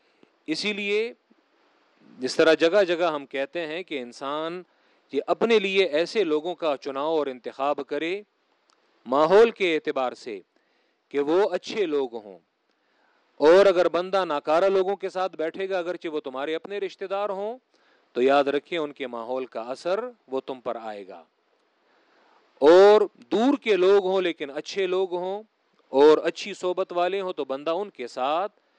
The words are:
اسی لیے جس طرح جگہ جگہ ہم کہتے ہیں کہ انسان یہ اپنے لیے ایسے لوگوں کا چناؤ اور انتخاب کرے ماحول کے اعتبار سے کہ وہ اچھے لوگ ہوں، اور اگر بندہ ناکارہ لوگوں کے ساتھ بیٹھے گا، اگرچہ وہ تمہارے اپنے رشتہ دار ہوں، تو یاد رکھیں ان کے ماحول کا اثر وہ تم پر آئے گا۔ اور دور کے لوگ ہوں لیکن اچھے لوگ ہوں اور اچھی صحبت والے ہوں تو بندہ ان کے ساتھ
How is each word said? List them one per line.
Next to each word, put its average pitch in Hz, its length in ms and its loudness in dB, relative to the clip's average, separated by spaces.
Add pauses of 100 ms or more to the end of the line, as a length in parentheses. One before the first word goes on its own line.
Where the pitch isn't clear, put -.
(460)
اسی 185 260 -4
لیے 208 400 -4 (1080)
جس 127 180 -6
طرح 160 180 6
جگہ 170 300 2
جگہ 170 300 0
ہم 143 120 -8
کہتے 139 400 -8
ہیں 160 160 -10
کہ 165 180 -10
انسان 151 640 -8 (500)
یہ 135 140 -2
اپنے 220 320 2
لیے 196 260 0
ایسے 170 400 0
لوگوں 156 300 -2
کا 151 260 -4
چناؤ 143 360 -4
اور 147 100 -2
انتخاب 135 600 -6
کرے 165 360 -6 (840)
ماحول 165 440 6
کے 180 240 -2
اعتبار 131 380 -2
سے 110 280 -12 (680)
کہ 139 120 -4
وہ 170 300 2
اچھے 185 360 -4
لوگ 139 280 -2
ہوں، 104 240 -14 (960)
اور 175 300 8
اگر 175 220 4
بندہ 180 360 -2
ناکارہ 156 400 0
لوگوں 196 320 0
کے 190 120 -8
ساتھ 185 280 -6
بیٹھے 165 320 -6
گا، 190 100 -4
اگرچہ 175 300 -8
وہ 151 120 -6
تمہارے 139 340 -8
اپنے 196 240 -10
رشتہ 196 260 -10
دار 196 240 -6
ہوں، 208 300 -8 (540)
تو 120 100 -2
یاد 139 220 4
رکھیں 143 340 -4
ان 147 140 -6
کے 135 140 -10
ماحول 123 400 -8
کا 117 140 -12
اثر 135 400 -6 (260)
وہ 131 140 -6
تم 131 200 -10
پر 117 160 -6
آئے 107 320 -12
گا۔ 87 160 -20 (1300)
اور 190 460 8 (140)
دور 247 420 0
کے 214 200 0
لوگ 190 300 4
ہوں 190 140 0
لیکن 156 300 -4
اچھے 156 360 -6
لوگ 185 280 -2
ہوں 185 280 -8 (460)
اور 147 300 8
اچھی 170 360 -6
صحبت 180 380 -6
والے 180 280 -2
ہوں 185 120 -6
تو 147 120 -6
بندہ 139 260 -6
ان 190 200 -6
کے - 160 -12
ساتھ 156 460 -4 (260)